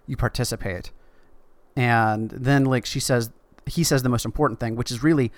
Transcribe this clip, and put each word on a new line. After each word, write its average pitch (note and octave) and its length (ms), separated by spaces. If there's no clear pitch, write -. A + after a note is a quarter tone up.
you C3+ 100
participate." A2+ 720
And A2 540
then, C3+ 340
like, C3 200
she - 140
says, A#2+ 320
he - 200
says C3+ 180
the B2+ 60
most A#2+ 160
important A#2+ 340
thing, A2+ 160
which A#2 160
is A#2 120
really C#3+ 360